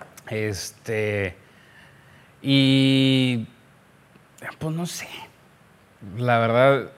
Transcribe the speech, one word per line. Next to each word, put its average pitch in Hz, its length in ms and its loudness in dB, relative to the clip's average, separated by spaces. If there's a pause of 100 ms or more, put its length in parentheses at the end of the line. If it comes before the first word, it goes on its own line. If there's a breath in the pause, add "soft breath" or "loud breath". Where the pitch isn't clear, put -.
(280)
Este, 107 1080 -6 (1080 soft breath)
y, 135 1040 2 (1120)
pues 160 180 -6
no 170 120 -6
sé, - 200 -12 (1120)
la 120 220 2
verdad 120 580 4